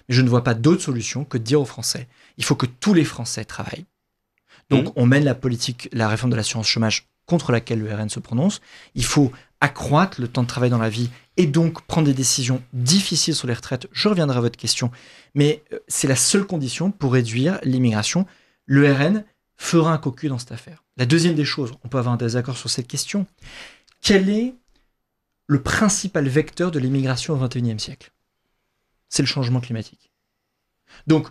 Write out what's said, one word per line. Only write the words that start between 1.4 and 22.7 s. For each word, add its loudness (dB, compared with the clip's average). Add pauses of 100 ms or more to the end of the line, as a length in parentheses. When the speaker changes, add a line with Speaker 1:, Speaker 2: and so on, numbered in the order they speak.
Speaker 1:
dire 2
aux 0
Français : « -8 (300)
Il -4
faut 2
que -2
tous 0
les 6
Français -8
travaillent. » -12 (840)
Donc, 2
Speaker 2:
Mhm. -8
Speaker 1:
on 4
mène 6
la 2
politique, -6
la 0
réforme 0
de 0
l'assurance -4
chômage 0 (200)
contre 0
laquelle -2
le -6
R -4
N -4
se -10
prononce. -2 (340)
Il -2
faut 2 (300)
accroître 0
le -4
temps -2
de -2
travail 0
dans 2
la 0
vie -2 (280)
et 4
donc 0
prendre 2
des 4
décisions 0 (100)
difficiles 2
sur -4
les 0
retraites. -8
Je 0
reviendrai 2
à 2
votre 0
question, -2 (440)
mais, 2 (100)
euh, -8 (100)
c'est -2
la 2
seule 2
condition -4
pour -2
réduire 0
l'immigration. 0 (400)
Le 6
R 2
N 0 (320)
fera 2
un 0
cocu -6
dans -4
cette -14
affaire. -18 (120)
La 0
deuxième 4
des 0
choses, -4 (120)
on -12
peut -2
avoir 0
un -2
désaccord -2
sur -8